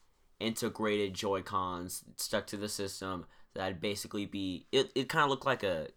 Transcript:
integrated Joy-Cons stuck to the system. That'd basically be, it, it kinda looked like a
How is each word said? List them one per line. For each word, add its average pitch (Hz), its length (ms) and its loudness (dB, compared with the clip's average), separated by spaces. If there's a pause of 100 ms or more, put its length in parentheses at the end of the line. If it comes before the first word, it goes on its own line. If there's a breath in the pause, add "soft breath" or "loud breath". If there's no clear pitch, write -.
(400)
integrated 104 720 2
Joy-Cons 92 880 -2 (140)
stuck - 320 0
to 107 80 -4
the 104 120 -2
system. 95 580 -4 (280 soft breath)
That'd 95 260 -2
basically 101 440 -2
be, 95 460 -4
it, 135 240 4
it 131 140 2
kinda 151 180 4
looked 135 200 0
like 127 180 2
a 82 320 0